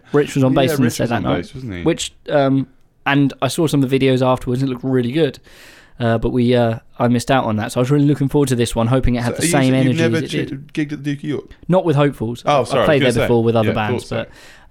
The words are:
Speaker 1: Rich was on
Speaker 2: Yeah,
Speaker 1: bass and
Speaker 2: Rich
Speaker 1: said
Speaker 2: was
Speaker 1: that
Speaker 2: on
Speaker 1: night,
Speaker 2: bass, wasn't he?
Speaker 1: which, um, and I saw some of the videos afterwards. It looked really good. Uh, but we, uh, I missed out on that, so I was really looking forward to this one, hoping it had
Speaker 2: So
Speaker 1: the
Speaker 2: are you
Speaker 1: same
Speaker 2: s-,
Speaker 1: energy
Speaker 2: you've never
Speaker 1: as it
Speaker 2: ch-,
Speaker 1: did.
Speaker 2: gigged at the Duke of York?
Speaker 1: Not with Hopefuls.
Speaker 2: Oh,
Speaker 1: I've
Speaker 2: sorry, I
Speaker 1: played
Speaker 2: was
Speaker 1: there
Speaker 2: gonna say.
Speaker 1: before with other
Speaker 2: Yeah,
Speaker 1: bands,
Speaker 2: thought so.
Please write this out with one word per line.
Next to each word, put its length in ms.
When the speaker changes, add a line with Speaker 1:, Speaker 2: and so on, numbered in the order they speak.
Speaker 1:
Rich 220
was 100
on 80
Speaker 2:
Yeah, 100
Speaker 1:
bass 120
and 100
Speaker 2:
Rich 100
Speaker 1:
said 100
Speaker 2:
was 60
Speaker 1:
that 60
Speaker 2:
on 60
Speaker 1:
night, 140
Speaker 2:
bass, 180
wasn't 200
he? 80
Speaker 1:
which, 300
um, 400
and 340
I 80
saw 180
some 160
of 60
the 100
videos 280
afterwards. 360
It 40
looked 180
really 280
good. 260
Uh, 200
but 120
we, 260
uh, 240
I 100
missed 220
out 140
on 120
that, 140
so 80
I 40
was 80
really 160
looking 220
forward 200
to 80
this 180
one, 140
hoping 260
it 80
had 140
Speaker 2:
So 0
Speaker 1:
the 60
Speaker 2:
are 40
you 60
Speaker 1:
same 220
Speaker 2:
s-, 60
Speaker 1:
energy 100
Speaker 2:
you've 80
never 40
Speaker 1:
as 80
it 40
Speaker 2:
ch-, 40
Speaker 1:
did. 220
Speaker 2:
gigged 200
at 120
the 80
Duke 80
of 40
York? 200
Speaker 1:
Not 160
with 100
Hopefuls. 500
Speaker 2:
Oh, 180
Speaker 1:
I've 60
Speaker 2:
sorry, 140
I 40
Speaker 1:
played 180
Speaker 2:
was 100
Speaker 1:
there 80
Speaker 2:
gonna 40
say. 20
Speaker 1:
before 160
with 120
other 120
Speaker 2:
Yeah, 60
Speaker 1:
bands, 340
Speaker 2:
thought 180
so. 40